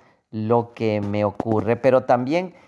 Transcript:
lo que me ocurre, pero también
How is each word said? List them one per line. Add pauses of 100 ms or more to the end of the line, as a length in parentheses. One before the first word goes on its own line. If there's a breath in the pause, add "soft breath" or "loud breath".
(320 soft breath)
lo
que
me
ocurre,
pero
también (120)